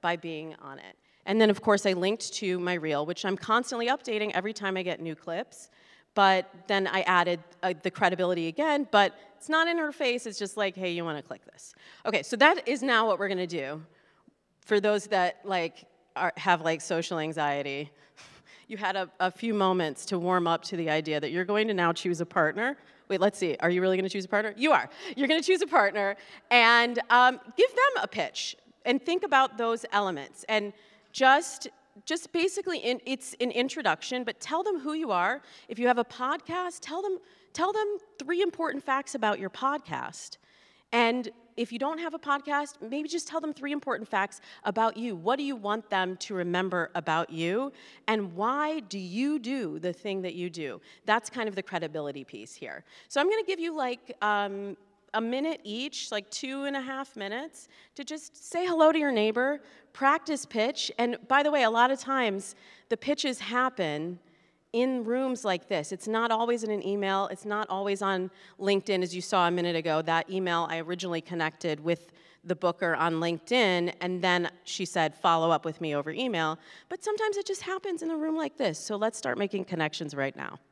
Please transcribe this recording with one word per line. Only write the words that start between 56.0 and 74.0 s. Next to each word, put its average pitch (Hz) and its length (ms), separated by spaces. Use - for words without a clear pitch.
like, 208 180
two 277 340
and 277 120
a 269 40
half 269 360
minutes, 233 500
to 277 80
just 302 320
say - 280
hello 320 280
to 320 60
your 294 120
neighbor, 240 500
practice 302 540
pitch. 233 520
And 233 280
by 277 160
the 294 80
way, 285 140
a 220 60
lot 233 200
of 269 80
times, 233 560
the 226 60
pitches - 440
happen 180 800
in 247 300
rooms 247 420
like 185 220
this. 156 240
It's 190 160
not 226 240
always 233 320
in 220 80
an 208 160
email. 196 460
It's 190 120
not 208 240
always 196 340
on 190 280
LinkedIn, 196 420
as 170 100
you 180 80
saw 175 280
a - 20
minute 175 240
ago. 160 260
That 165 300
email, 175 400
I 165 80
originally 170 420
connected 160 600
with 165 320
the 175 100
booker 170 400
on 165 200
LinkedIn, 175 840